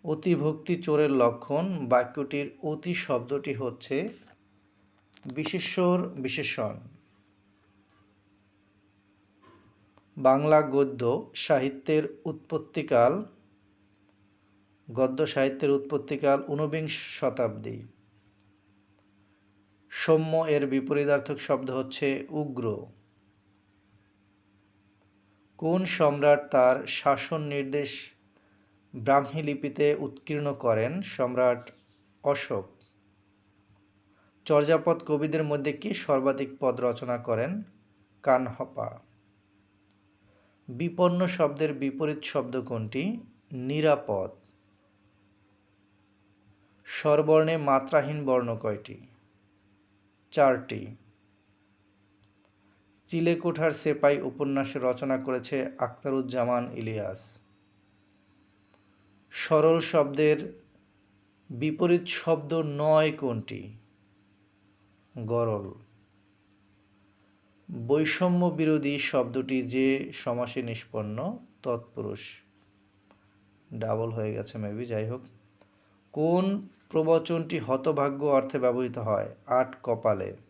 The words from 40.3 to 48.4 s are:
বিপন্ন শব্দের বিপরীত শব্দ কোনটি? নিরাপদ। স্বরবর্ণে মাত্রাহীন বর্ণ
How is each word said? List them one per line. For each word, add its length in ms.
বিপন্ন 580
শব্দের 480
বিপরীত 480
শব্দ 400
কোনটি? 580
নিরাপদ। 760
স্বরবর্ণে 720
মাত্রাহীন 680
বর্ণ 320